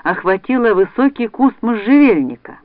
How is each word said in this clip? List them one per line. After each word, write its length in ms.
охватило 720
высокий 540
куст 340
можжевельника. 1040